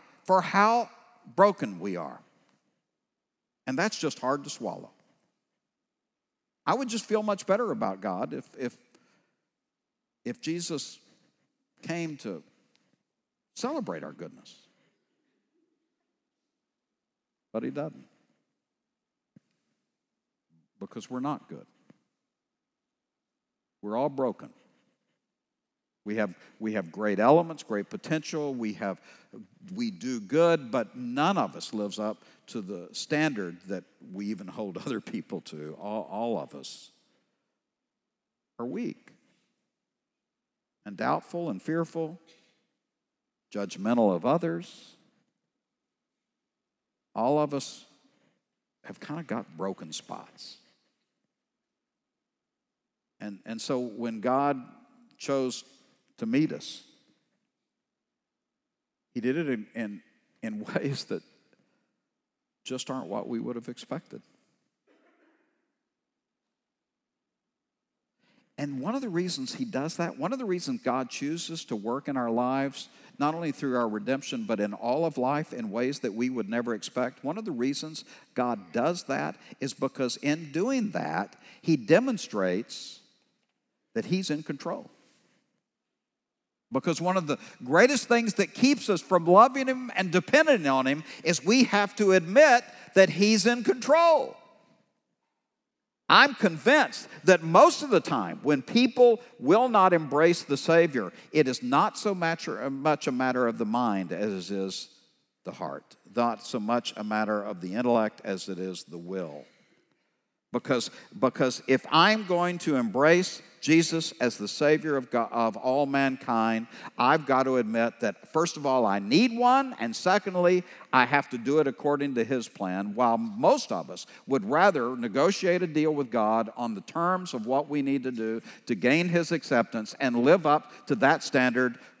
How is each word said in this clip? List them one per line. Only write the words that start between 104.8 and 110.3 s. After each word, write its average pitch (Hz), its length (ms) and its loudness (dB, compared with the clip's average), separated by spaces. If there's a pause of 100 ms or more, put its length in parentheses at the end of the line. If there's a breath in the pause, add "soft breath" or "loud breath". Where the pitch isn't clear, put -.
the 92 60 -10
heart. 73 440 -12 (200)
Not 120 280 0
so - 160 -6
much 113 380 -2
a 104 60 -8
matter 107 400 -2
of 101 180 -8
the 92 140 -8
intellect 120 480 2
as 95 260 -6
it 92 80 -8
is 92 280 -8
the 85 120 -14
will. 85 460 -10 (1080)